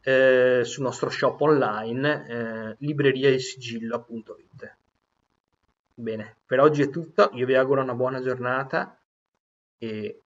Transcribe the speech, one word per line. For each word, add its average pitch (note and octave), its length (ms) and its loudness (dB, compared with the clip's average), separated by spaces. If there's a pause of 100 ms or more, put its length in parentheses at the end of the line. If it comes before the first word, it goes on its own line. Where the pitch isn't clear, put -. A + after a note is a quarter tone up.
eh, B2+ 640 4
sul C#3 200 -8
nostro - 260 -4
shop - 300 -2
online, C3 880 0
eh, A2+ 500 -8
libreria C#3 500 2
il C3 120 2
sigillo A#2 640 -8
punto A2+ 360 -14
it. - 380 -20 (1160)
Bene, A2 440 -10 (100)
per B2+ 140 2
oggi D3 220 6
è C#3+ 60 2
tutto, - 440 0
io B2 120 -2
vi C3 100 2
auguro C3 280 4
una B2+ 120 -4
buona B2+ 280 -2
giornata B2+ 760 -4 (840)
e G#2+ 480 -10